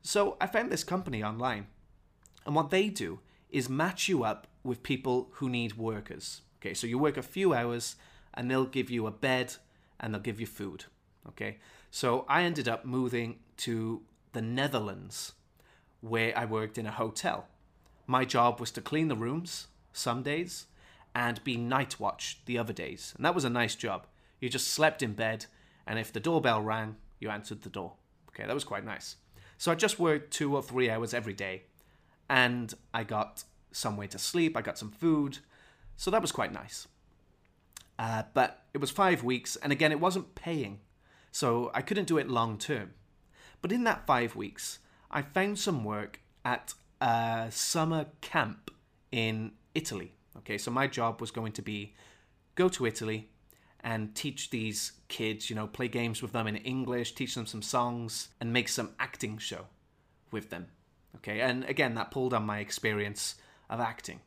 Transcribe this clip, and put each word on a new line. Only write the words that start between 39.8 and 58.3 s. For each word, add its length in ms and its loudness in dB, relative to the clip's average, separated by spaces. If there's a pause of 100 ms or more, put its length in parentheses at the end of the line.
it 80 2
wasn't 380 2
paying, 440 -4 (520)
so 420 2
I 80 0
couldn't 260 0
do 100 6
it 100 0
long 300 2
term. 360 -4 (640)
But 120 0
in 120 2
that 220 2
five 300 4
weeks, 420 -8 (320)
I 120 -2
found 360 0
some 260 0
work 360 -6 (240)
at 300 -2 (260)
a 500 4
summer 560 2 (160)
camp 480 0 (420)
in 400 0 (220)
Italy. 400 -4 (240)
Okay, 180 -4
so 140 -4
my 160 2
job 340 0
was 100 -6
going 220 -4
to 100 -6
be 320 -6 (600)
go 160 6
to 160 0
Italy 420 -2 (520)
and 340 -2
teach 360 -6
these 420 -2 (160)
kids, 420 -2
you 40 -4
know, 120 -2
play 220 -4
games 340 -2
with 100 -6
them 140 0
in 100 -2
English, 580 -2
teach 200 -4
them 120 -4
some 160 -8
songs, 680 -2 (100)